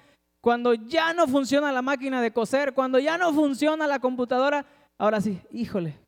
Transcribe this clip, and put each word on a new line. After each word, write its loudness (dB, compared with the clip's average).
cuando 2
ya 0
no 2
funciona 2
la -2
máquina -2
de 0
coser, 0
cuando 0
ya 2
no 0
funciona 2
la 0
computadora, 0
ahora 2
sí, -4
híjole, -6